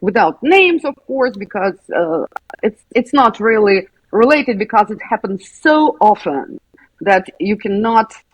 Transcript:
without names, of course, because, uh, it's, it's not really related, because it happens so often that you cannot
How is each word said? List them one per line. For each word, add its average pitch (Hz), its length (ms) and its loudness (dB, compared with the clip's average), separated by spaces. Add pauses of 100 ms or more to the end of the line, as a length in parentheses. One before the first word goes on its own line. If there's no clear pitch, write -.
without 185 420 0
names, 349 420 2
of 269 100 -6 (120)
course, 254 300 -4
because, 196 400 -6 (180)
uh, 165 300 -2 (380)
it's, 214 180 -4 (140)
it's 240 180 -2
not 254 260 2
really 208 480 2 (240)
related, 247 480 2
because 208 320 0
it 214 100 -10
happens 196 480 -6
so 302 500 2
often 196 600 -2 (420)
that 190 260 0 (120)
you 202 180 -2
cannot 220 560 -2 (200)